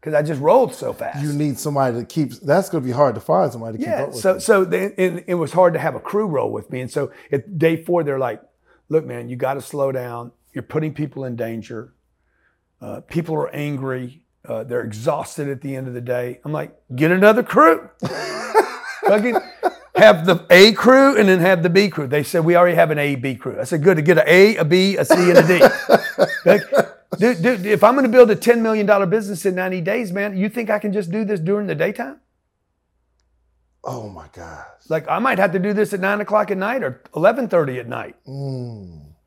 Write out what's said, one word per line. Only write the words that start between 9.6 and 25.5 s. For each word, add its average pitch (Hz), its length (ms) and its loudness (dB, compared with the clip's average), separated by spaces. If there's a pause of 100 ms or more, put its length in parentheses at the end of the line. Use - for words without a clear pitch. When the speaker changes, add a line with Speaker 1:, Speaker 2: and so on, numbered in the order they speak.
Speaker 1:
slow 139 300 -4
down. 123 400 -10 (200)
You're 131 100 -12
putting 156 300 -6
people 139 320 -10
in 123 120 -10
danger. 113 580 -12 (880)
Uh, - 180 -14
people 160 360 -8
are 147 180 -4
angry. 135 680 -10 (220)
Uh, 113 180 -8
they're 120 180 -6
exhausted 139 680 -6
at 135 140 -10
the 135 120 -10
end 131 140 -10
of 123 60 -12
the 123 80 -10
day." 123 420 -6
I'm 147 80 -8
like, 151 240 -8 (180)
"Get 147 160 2
another 202 320 4
crew." - 520 2
<laughs> - 60 -18 (1080)
Fucking 247 300 2 (600)
have 202 300 6
the 180 240 2
A 196 220 10
crew 269 440 6
and 208 120 4
then 185 100 4
have 180 240 2
the 175 80 0
B 196 180 2
crew. 151 200 -6
They 147 160 0
said, 165 200 -2
"We 170 120 4
already 175 200 4
have 165 140 4
an 151 80 -2
A, 143 160 -2
B 131 220 -6
crew." 113 220 -10
I 131 60 -4
said, 156 180 -4
"Good, 180 140 4
to 156 60 -2
get 160 160 4
an 151 80 4
A, 190 300 6
a 165 100 0
B, 185 320 2
a 147 80 0
C, 330 80 4
and 175 240 6
a 160 80 6
D." 180 160 4